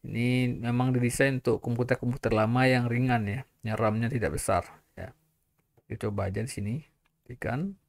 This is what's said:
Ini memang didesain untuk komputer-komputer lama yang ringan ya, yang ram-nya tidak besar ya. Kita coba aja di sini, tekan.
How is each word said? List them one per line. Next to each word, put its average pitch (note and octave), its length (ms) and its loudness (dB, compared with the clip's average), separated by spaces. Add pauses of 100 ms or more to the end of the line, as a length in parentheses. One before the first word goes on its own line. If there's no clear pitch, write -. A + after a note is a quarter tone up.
Ini B2 560 0
memang B2 320 2
didesain B2 480 2
untuk A#2+ 160 2
komputer-komputer B2 720 -2
lama A2+ 340 2
yang B2 220 4
ringan A#2+ 400 0
ya, G2+ 160 -4 (240)
yang G#2+ 80 -2
ram-nya A2 320 2
tidak F#2+ 320 -2
besar F2+ 240 2 (320)
ya. - 160 -12 (760)
Kita - 220 -8
coba G2 240 -2
aja G#2 160 -4
di - 60 -8
sini, G#2 220 -4 (520)
tekan. D3 480 -4 (140)